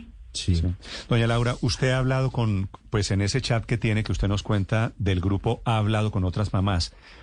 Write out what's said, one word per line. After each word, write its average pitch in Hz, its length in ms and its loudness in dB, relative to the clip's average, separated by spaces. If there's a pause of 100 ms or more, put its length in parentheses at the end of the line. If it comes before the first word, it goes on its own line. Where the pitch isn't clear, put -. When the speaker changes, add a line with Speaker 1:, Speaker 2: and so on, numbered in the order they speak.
(340)
Speaker 1:
Sí. - 220 0
Speaker 2:
Sí. 87 200 2 (320)
Doña 117 200 4
Laura, 117 340 2
¿usted 127 300 2
ha 131 60 2
hablado 131 340 2
con, 101 380 0 (200)
pues 104 220 0
en 98 100 2
ese 101 200 2
chat 117 240 -2
que 120 120 0
tiene, 107 260 0
que - 80 -4
usted 98 160 0
nos 101 160 -2
cuenta 110 540 0
del 92 240 0
grupo, 98 440 -2
ha 117 120 2
hablado 107 340 2
con 98 120 0
otras 92 300 -2
mamás? 95 420 0 (280)